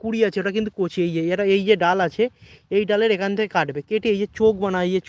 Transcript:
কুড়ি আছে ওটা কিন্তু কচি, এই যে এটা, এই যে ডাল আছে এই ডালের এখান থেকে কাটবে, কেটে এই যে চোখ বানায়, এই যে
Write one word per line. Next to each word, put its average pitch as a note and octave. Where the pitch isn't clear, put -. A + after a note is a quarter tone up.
কুড়ি A3
আছে G3
ওটা G3
কিন্তু G#3+
কচি, F3+
এই F3
যে D#3+
এটা, G3
এই G3+
যে G#3+
ডাল F3+
আছে G#3+
এই G#3
ডালের G#3+
এখান G3
থেকে G#3+
কাটবে, D3
কেটে G#3+
এই G3
যে G#3
চোখ A3
বানায়, F#3
এই F#3
যে F3+